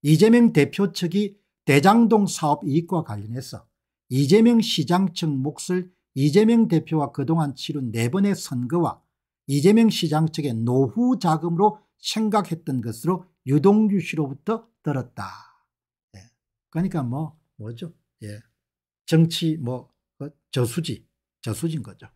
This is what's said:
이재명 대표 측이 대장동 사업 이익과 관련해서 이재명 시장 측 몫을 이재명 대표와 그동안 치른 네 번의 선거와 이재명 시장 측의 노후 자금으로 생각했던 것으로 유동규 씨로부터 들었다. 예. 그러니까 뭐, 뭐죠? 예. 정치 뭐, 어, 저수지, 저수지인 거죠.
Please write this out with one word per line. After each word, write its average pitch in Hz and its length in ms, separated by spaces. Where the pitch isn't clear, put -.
이재명 214 500
대표 156 400
측이 196 480
대장동 202 600
사업 147 380
이익과 160 400
관련해서 110 640
이재명 202 520
시장 175 520
측 165 160
몫을 151 640
이재명 208 520
대표와 156 440
그동안 147 420
치른 135 380
네 117 180
번의 196 260
선거와 127 680
이재명 202 440
시장 156 420
측의 139 240
노후 135 640
자금으로 170 600
생각했던 190 840
것으로 131 440
유동규 196 540
씨로부터 160 680
들었다. 131 480
예. - 160
그러니까 170 340
뭐, 139 360
뭐죠? 113 360
예. 104 160
정치 165 520
뭐, 123 340
어, 143 80
저수지, 127 560
저수지인 156 420
거죠. 104 320